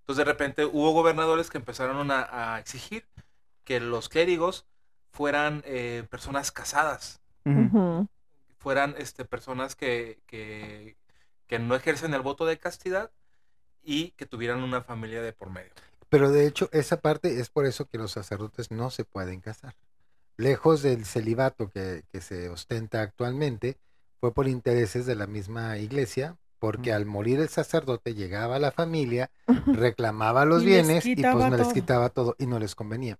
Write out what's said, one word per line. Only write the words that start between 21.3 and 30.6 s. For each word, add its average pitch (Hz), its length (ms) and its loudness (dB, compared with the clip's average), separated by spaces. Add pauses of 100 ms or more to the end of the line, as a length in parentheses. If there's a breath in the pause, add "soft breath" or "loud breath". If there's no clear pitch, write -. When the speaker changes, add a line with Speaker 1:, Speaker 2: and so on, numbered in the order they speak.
Speaker 4:
que, 92 420 -8
que 95 80 -10
se 87 280 -10
ostenta 110 540 -6
actualmente, 123 720 -4 (440)
fue 120 120 0
por 139 140 2
intereses 123 580 0
de 123 120 -2
la 101 100 -6
misma 107 520 -8
iglesia, 135 580 -4 (240)
porque 113 300 -2
Speaker 2:
Ujú. 107 60 2
Speaker 4:
al 104 100 0
morir 107 340 0
el 156 80 2
sacerdote 131 680 -2
llegaba 107 460 -4
la 143 100 2
familia, 139 640 0 (140)
Speaker 3:
<laughs> 247 200 4
Speaker 4:
reclamaba 117 800 4
los 160 180 6